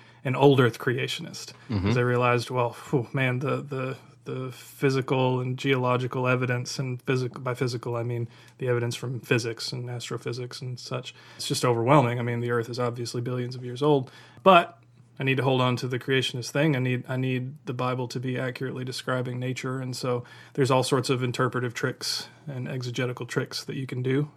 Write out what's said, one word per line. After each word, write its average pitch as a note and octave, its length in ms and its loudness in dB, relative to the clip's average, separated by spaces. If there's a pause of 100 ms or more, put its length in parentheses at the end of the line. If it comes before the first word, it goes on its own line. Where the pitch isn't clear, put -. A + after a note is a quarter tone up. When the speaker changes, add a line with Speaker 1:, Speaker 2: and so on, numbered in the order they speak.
(240)
Speaker 1:
an B2+ 100 0
old C3+ 260 8
Earth A#2 180 4
creationist, B2+ 720 -6 (160)
Speaker 2:
Mm-hmm. G2 180 0
Speaker 1:
'cause A#2+ 120 4
I - 20 4
realized, B2 480 2
well, B2 240 0
phew, A#2+ 400 -2
man, B2+ 280 0
the, C3 200 -2
the, C3 360 -6 (280)
the C3 280 -8
physical C3 880 2
and B2+ 180 -4
geological B2+ 680 2
evidence B2+ 520 0
and B2+ 240 -4
physical, B2+ 400 -2
by B2+ 100 -2
physical, A#2+ 440 -2
I A#2 60 -2
mean A#2 260 -4 (280)
the C3 120 -4
evidence A#2+ 280 0
from B2 240 -6
physics A2+ 520 -2
and B2 180 -8
astrophysics B2 720 -8
and B2+ 180 -8
such. - 340 -8 (220)
It's - 100 -10
just C#3 200 0
overwhelming. A#2+ 520 4
I A#2+ 40 -4
mean, A#2+ 180 -2
the A#2+ 100 -2
Earth A#2 200 -2
is A#2+ 80 -8
obviously A#2+ 420 -4
billions B2 340 -6
of B2+ 80 -10
years B2 200 -8
old, D3 280 4 (320)
but F#3 360 6 (420)
I C3+ 40 -2
need C3+ 140 4
to B2+ 40 2
hold C3 180 4
on B2+ 160 4
to B2 120 -6
the B2 100 -2
creationist B2+ 520 -2
thing. D3 260 2
I - 20 2
need, B2+ 300 0
I C3 80 -4
need C3 380 -2 (120)
the - 60 -4
Bible B2+ 360 -2
to B2+ 120 -8
be B2+ 180 -4
accurately B2+ 460 -6
describing B2+ 560 -4
nature. B2+ 400 -4
And B2+ 160 -6
so B2 260 -2 (320)
there's C3+ 160 4
all C3 140 6
sorts C3 260 2
of B2+ 140 0
interpretive B2 500 -2
tricks - 540 -6 (180)
and C3 220 -8
exegetical B2+ 580 -6
tricks - 380 -4
that - 100 -8
you C3+ 120 -6
can B2+ 160 -6
do C3+ 340 0